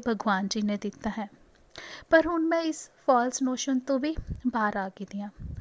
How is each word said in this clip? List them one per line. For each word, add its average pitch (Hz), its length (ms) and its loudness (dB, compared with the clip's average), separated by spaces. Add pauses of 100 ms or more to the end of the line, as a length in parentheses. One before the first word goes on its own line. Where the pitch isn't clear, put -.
ਭਗਵਾਨ 202 400 0
ਜੀ 214 140 -2
ਨੇ 208 160 0
ਦਿੱਤਾ 208 400 -6
ਹੈ। 208 100 -6 (840)
ਪਰ 320 180 8
ਹੁਣ 330 180 2
ਮੈਂ 330 160 2
ਇਸ 320 280 -4 (160)
ਫਾਲਸ 254 360 4
ਨੋਸ਼ਨ 254 380 0
ਤੋਂ 269 200 0
ਵੀ 302 160 -2 (320)
ਬਾਹਰ 214 300 0
ਆ 190 120 -2
ਗਈ 190 160 -10
ਦੀ 202 160 -8
ਹਾਂ। 208 80 -8 (320)